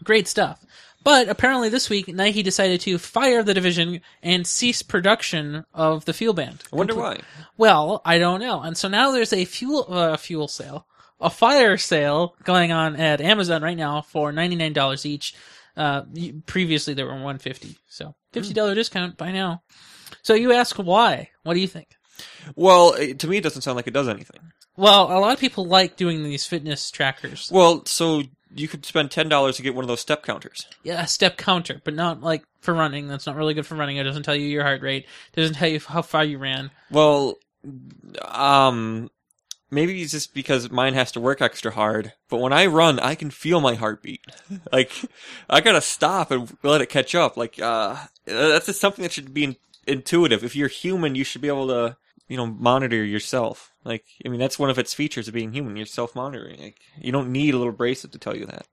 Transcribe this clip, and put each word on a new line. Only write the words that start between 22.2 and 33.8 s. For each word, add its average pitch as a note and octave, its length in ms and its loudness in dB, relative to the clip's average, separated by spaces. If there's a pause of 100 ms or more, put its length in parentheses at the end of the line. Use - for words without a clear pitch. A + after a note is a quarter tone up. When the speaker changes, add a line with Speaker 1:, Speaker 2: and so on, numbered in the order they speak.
Speaker 2:
Well, F3 360 10
it, C#3 280 -2
to D#3+ 80 -4
me, G3 100 0
it F3+ 40 -2
doesn't C#3+ 200 -4
sound B2+ 140 -4
like A#2+ 100 -6
it A#2 80 -8
does C#3 140 0
anything. G#2+ 320 -8 (360)
Speaker 1:
Well, G3 280 8 (120)
a - 40 4
lot G#3+ 120 2
of C#4 80 0
people A#3 240 -2
like F#3 320 2
doing E3+ 280 -2
these C#3+ 220 -6
fitness D3+ 440 -6
trackers. - 600 -6
Speaker 2:
Well, E3+ 360 8
so D#3+ 380 0 (300)
you D3 120 -8
could D3+ 180 -14
spend D3+ 260 -2
ten D#3+ 180 -2
dollars C#3 280 2
to B2+ 60 -12
get C3 120 -4
one B2+ 100 -6
of B2 40 -6
those A#2+ 120 -4
step - 240 -4
counters. - 420 -10 (160)
Speaker 1:
Yeah, E3+ 200 -6
a D#3 40 -6
step F3+ 300 0
counter, F3 480 -2
but D3+ 100 -6
not, E3 280 -4
like, D#3+ 200 -2 (180)
for F3 140 -2
running. D3 340 -2
That's C#3+ 180 -10
not C#3+ 100 -8
really D#3 180 0
good D3+ 120 -4
for - 100 -12
running. C#3+ 220 -4